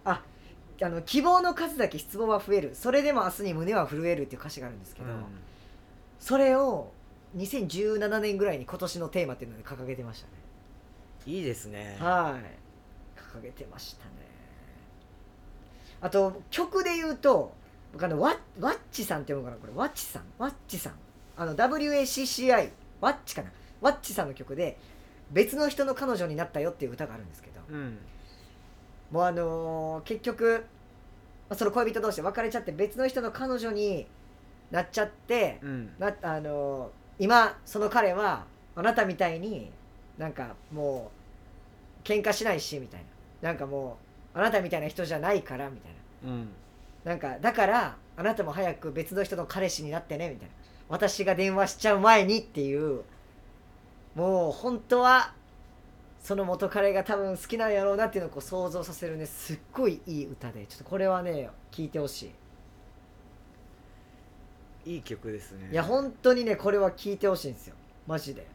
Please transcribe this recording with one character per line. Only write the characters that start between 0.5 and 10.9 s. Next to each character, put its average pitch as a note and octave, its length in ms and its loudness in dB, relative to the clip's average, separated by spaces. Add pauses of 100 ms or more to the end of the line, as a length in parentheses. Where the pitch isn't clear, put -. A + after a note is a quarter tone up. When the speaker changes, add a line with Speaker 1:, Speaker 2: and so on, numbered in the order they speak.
Speaker 1:
あ F3+ 80 0
の、 E3+ 140 -4
「希 C#4 200 2
望 F4+ 180 8
の F4+ 120 2
数 E4 240 -4
だ A#3 120 2
け D3+ 80 -8
失 - 200 -10
望 A3 100 0
は G#3+ 120 4
増 G3+ 140 0
え G3 80 6
る。 C3 140 -6
そ A#3+ 160 -2
れ C#4+ 100 6
で C#4+ 120 4
も A#3 100 2
明 F#3 80 2
日 - 120 -8
に F#3+ 100 -2
胸 E3 200 -2
は F3+ 140 2
震 D#3 200 -2
え E3+ 80 4
る」 D3 100 -2
っ - 20 -
て B2+ 80 -12
い - 20 -12
う - 40 -12
歌 D3+ 80 -10
詞 D3 120 -12
が B2 60 -8
あ - 20 -8
る A#2+ 60 -12
ん G2+ 40 -14
で F#2 60 -16
す - 100 -18
け - 60 -14
ど、 B2 60 -10
Speaker 2:
う A#2+ 40 -8
ん。 A2 140 -8 (960)
Speaker 1:
そ - 180 2
れ C4+ 180 8
を A#3 360 2 (420)
二 F#3 120 -6
千 G#3 220 -2
十 G#3 300 0
七 G#3 220 0
年 G#3 180 0
ぐ G3 80 2
ら F#3+ 80 2
い C#3+ 60 -4
に B2 60 -10
今 - 140 -10
年 E3+ 200 -4
の E3 100 -4
テ F3+ 160 0
ー - 20 -4
マ B2+ 60 -4
っ B2 40 -10
て - 80 -10
い - 20 -12
う A#2 40 -14
の G#2+ 60 -16
で A2+ 60 -16
掲 B2+ 220 -10
げ C3 100 -6
て B2 80 -10
ま A2+ 100 -10
し - 80 -14
た - 60 -18
ね。 - 60 -20 (920)